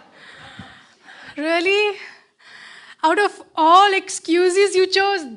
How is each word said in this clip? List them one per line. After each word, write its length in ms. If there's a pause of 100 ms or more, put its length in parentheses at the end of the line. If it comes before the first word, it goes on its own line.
(1400)
Really? 640 (1040)
Out 160
of 240 (140)
all 380
excuses, 840
you 100
chose 360 (140)